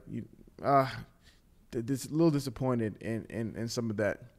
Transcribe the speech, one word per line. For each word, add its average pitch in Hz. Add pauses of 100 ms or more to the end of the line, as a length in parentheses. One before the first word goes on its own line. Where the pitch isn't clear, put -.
you, 110 (360)
uh, 135 (840)
th-, 117
this 127
a -
little 160
disappointed 127
in, 110
in, 110
in 113
some 117
of 104
that. 101 (200)